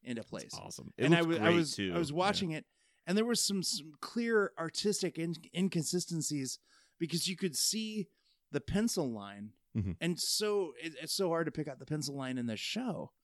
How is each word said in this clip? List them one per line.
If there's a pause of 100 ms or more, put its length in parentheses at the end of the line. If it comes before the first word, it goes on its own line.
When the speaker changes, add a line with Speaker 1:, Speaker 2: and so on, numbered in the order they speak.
Speaker 1:
into
place.
Speaker 2:
That's
awesome.
It
Speaker 1:
And
I
Speaker 2:
looks
Speaker 1:
wa-,
I
Speaker 2:
great,
Speaker 1:
was,
Speaker 2:
too.
Speaker 1:
I
was
Speaker 2:
Yeah.
Speaker 1:
watching
it, (420)
and
there
was
some,
some
clear
artistic
in-, (200)
inconsistencies (400)
because
you
could
see (440)
the
pencil
line, (260)
Speaker 2:
Mm-hmm. (100)
Speaker 1:
and
so (100)
it,
it's
so
hard
to
pick
out
the
pencil
line
in
the
show (120)